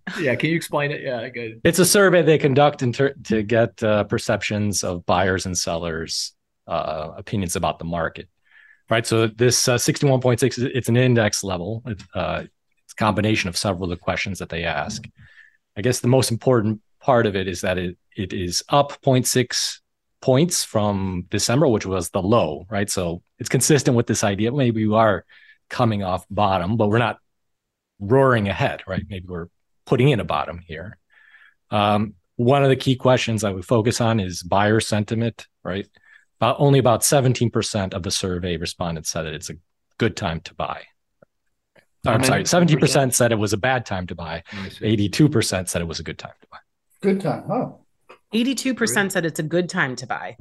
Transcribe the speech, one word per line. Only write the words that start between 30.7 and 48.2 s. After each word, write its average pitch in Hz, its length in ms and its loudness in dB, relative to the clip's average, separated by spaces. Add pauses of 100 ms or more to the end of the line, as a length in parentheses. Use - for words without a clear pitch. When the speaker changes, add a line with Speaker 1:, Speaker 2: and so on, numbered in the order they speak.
Speaker 2:
Um, 104 460 0 (220)
one 135 260 4
of 135 60 6
the 131 60 4
key 131 200 0
questions 120 480 2
I 101 80 0
would 95 140 -8
focus 117 360 2
on 113 180 2
is 90 220 -4
buyer 101 380 2
sentiment, 110 640 -2 (180)
right? 92 240 -8 (540)
About, 117 160 2
only 139 220 4
about 117 240 4
seventeen 123 480 2
percent 98 420 -2
of 95 80 -6
the 92 100 -6
survey 90 460 -4
respondents 82 540 -8
said 82 120 -6
that 78 100 -8
it's 78 180 -12
a 78 40 -16 (440)
good 113 180 0
time 82 240 -4
to - 140 -20
buy. - 260 -8 (1200)
Speaker 1:
How 123 100 2
Speaker 2:
I'm 120 80 4
Speaker 1:
many 131 60 4
Speaker 2:
sorry, 113 140 4
Speaker 1:
percent? - 80 -6
Speaker 2:
seventeen 165 300 6
percent 131 340 4
said 117 180 4
it 117 40 2
was 104 180 0
a 107 40 0
bad 127 280 0
time 90 220 -6
to 90 80 -12
buy. 85 260 -10 (120)
Speaker 1:
I 95 160 -10
see. - 160 -8
Speaker 2:
Eighty-two 107 440 2
percent 98 400 0
said 87 140 -4
it 82 40 -6
was 80 120 -10
a 85 40 -10
good 80 140 -10
time - 240 -16
to - 100 -20
buy. - 60 -20 (440)
Speaker 3:
Good 196 200 0
time, 131 260 -4
huh? 226 200 -2 (640)